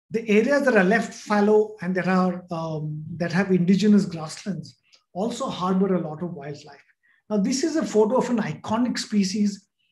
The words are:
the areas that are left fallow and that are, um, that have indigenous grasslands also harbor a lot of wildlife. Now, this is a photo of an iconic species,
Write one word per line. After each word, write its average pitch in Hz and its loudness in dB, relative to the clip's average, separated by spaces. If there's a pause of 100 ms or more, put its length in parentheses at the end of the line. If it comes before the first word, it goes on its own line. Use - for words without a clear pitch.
(100)
the 220 -4
areas 247 2
that 233 4
are 190 6
left 214 2
fallow 214 2
and 180 -4
that 175 -2
are, 185 0
um, 156 -8 (120)
that 170 -4
have 190 0
indigenous 190 6
grasslands 156 -10 (340)
also 226 -6
harbor 185 0
a 165 0
lot 156 -8
of 170 -8
wildlife. 143 -16 (440)
Now, 214 -2
this 240 0
is 311 -2
a 277 0
photo 214 2
of 247 0
an 233 0
iconic 214 -4
species, 202 -2 (240)